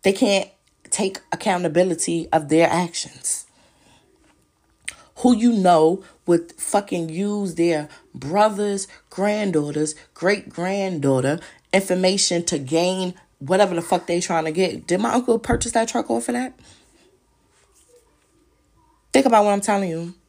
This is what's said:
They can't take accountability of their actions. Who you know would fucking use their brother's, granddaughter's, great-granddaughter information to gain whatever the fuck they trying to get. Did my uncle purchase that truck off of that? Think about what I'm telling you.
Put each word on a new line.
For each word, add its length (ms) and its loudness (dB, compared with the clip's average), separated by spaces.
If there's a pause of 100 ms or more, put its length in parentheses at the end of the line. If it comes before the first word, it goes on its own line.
They 100 4
can't 360 0 (400)
take 300 -2 (120)
accountability 1000 0
of 180 0
their 200 4
actions. 760 -4 (1700)
Who 180 -2
you 180 0
know 500 2 (220)
would 280 0
fucking 560 -4
use 460 -4
their 340 0 (240)
brother's, 760 0 (220)
granddaughter's, 840 -2 (180)
great-granddaughter 1300 -2 (320)
information 760 2
to 120 -2
gain 560 0 (260)
whatever 360 2
the 60 -2
fuck 260 -2
they 120 0
trying 260 -2
to 60 -4
get. 360 -2
Did 120 0
my 140 0
uncle 260 2
purchase 340 -2
that 140 2
truck 220 -4
off 200 -2
of 40 -2
that? 260 -6 (2500)
Think 120 6
about 200 6
what 60 4
I'm 100 0
telling 280 0
you. 240 -6 (160)